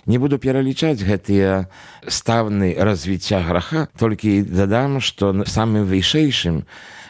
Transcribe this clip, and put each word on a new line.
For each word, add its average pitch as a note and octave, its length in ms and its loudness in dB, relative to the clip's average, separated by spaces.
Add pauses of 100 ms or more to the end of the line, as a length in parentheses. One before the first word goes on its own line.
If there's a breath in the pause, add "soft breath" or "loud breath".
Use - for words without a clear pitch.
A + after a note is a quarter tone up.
Не A#2+ 140 2
буду C#3 180 0
пералічаць C3+ 640 0
гэтыя F#2+ 680 0 (340 loud breath)
стаўны G#2 720 0
развіцця F#2 680 0
граха, F2 560 -2
толькі G#2+ 460 0
дадам, G#2+ 580 0
што G2+ 320 0
н-, G2 140 0
самым G#2+ 420 0
вышэйшым F#2 760 0 (440 loud breath)